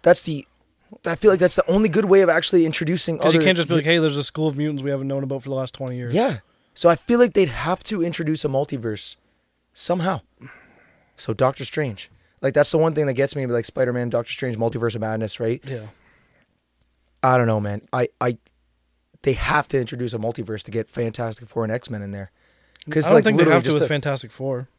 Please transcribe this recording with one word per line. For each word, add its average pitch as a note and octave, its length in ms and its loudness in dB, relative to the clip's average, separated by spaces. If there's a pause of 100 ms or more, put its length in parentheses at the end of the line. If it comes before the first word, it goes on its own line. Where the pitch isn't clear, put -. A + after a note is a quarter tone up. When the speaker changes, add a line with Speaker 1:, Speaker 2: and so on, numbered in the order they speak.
Speaker 1:
That's F3 200 6
the, D3+ 260 -8 (580)
I E3+ 100 -2
feel G#3 160 6
like F3+ 80 4
that's F3+ 160 4
the - 140 0
only G3+ 200 4
good G3+ 160 2
way G3 160 8
of F3 80 6
actually E3+ 360 4
introducing D#3+ 520 -2
Speaker 2:
'Cause D3+ 160 2
you E3 60 4
Speaker 1:
other D#3 60 4
Speaker 2:
can't F#3 120 4
just D#3 100 -2
be E3+ 80 0
like, D#3 100 2
"Hey, E3+ 120 4
there's D#3 200 2
a C#3+ 60 -4
school D#3 240 -4
of C#3+ 80 -2
mutants D3 280 -4
we C#3+ 80 -4
haven't C3+ 160 -4
known C#3 160 -4
about C3+ 200 -6
for C3+ 60 -12
the C3+ 60 -6
last C3 180 -6
twenty B2+ 240 -8
years." B2 160 -6
Speaker 1:
Yeah. G3 260 0 (340)
So - 160 4
I E3+ 60 6
feel A#3+ 240 0
like A#3+ 140 6
they'd F#3 160 4
have D3 360 -4
to G3+ 180 -4
introduce D#3 420 -4
a - 20 0
multiverse C3 680 -4 (580)
somehow. F3+ 480 -2 (960)
So - 160 -6
Doctor C3 320 0
Strange. C3 440 -6 (320)
Like, C3+ 120 0
that's D3 180 4
the E3 60 2
one D#3+ 160 2
thing D3+ 140 0
that C3 60 -2
gets C3+ 220 -2
me, C3+ 120 -4
like, A#2+ 180 0
Spider-Man, B2 440 -2
Doctor A#2 220 -4
Strange, A#2+ 260 -6
Multiverse A2+ 380 -2
of G#2+ 60 -6
Madness, A2 380 -4
right? A#2 260 -2
Speaker 2:
Yeah. A#2 220 -10 (1400)
Speaker 1:
I B2+ 140 4
don't A#2+ 100 4
know, A2 120 2
man. G#2 220 -6 (100)
I, B2+ 180 0 (120)
I, B2 160 -2 (880)
they C3+ 100 2
have D3 360 -2
to C#3 100 0
introduce A#2+ 340 -6
a A2+ 60 -6
multiverse A2 440 -6
to G#2+ 80 -14
get A2+ 180 -4
Fantastic A2+ 600 -6
Four A2+ 140 -4
and A2 100 -2
X-Men A#2 280 -8
in G2+ 100 -10
there. G2 200 -12 (580)
'Cause, D#3 160 0
Speaker 2:
I E3+ 40 2
don't - 60 8
Speaker 1:
like, - 80 8
Speaker 2:
think G#3+ 140 4
they E3 80 6
Speaker 1:
literally E3 100 4
Speaker 2:
have E3+ 80 2
to B2+ 40 -2
Speaker 1:
just D#3 80 2
Speaker 2:
with D3+ 80 2
Speaker 1:
the C3 40 0
Speaker 2:
Fantastic C#3 440 -4
Four. C3 360 -8 (120)